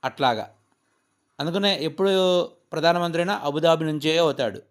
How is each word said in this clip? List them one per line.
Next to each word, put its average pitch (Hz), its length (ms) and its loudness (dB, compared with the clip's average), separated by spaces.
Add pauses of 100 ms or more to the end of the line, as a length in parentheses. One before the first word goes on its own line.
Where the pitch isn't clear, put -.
అట్లాగా. 123 460 -2 (880)
అందుకనే 180 400 -2
ఎప్పుడు 185 640 2
ప్రధానమంత్రి 170 800 0
అయినా 202 220 -2
అబుదాబి 160 400 2
నుంచే 156 340 0
అవుతాడు. 135 520 0